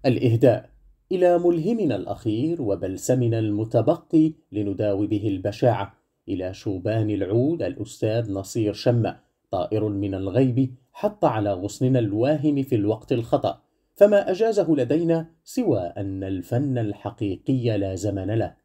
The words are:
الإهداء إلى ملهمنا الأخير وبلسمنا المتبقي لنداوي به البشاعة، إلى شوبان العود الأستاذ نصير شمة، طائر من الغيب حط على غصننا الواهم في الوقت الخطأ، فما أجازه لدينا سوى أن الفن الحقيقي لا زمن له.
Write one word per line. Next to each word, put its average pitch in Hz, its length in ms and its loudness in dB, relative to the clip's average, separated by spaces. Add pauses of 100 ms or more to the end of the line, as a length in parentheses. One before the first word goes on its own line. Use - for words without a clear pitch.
الإهداء 117 640 4 (420)
إلى 175 260 4
ملهمنا 175 580 0
الأخير 117 680 -4
وبلسمنا 104 760 0
المتبقي 120 920 0 (200)
لنداوي 101 540 -2
به 107 220 -2
البشاعة، 98 680 0 (340)
إلى 92 260 -4
شوبان 107 560 -2
العود 113 520 0
الأستاذ 107 720 -4
نصير 101 400 -2
شمة، 117 440 0 (340)
طائر 107 380 -2
من 98 260 -4
الغيب 120 600 0 (180)
حط 208 320 -4
على 110 280 0
غصننا 123 460 0
الواهم 135 640 0
في 131 120 -2
الوقت 107 380 0
الخطأ، 117 480 -2 (340)
فما 202 360 6
أجازه 190 440 2
لدينا 165 560 0 (140)
سوى 165 360 0
أن 95 440 -6
الفن 120 540 -2
الحقيقي 110 1000 -2
لا 95 160 -2
زمن 95 360 -4
له. 107 240 -2 (100)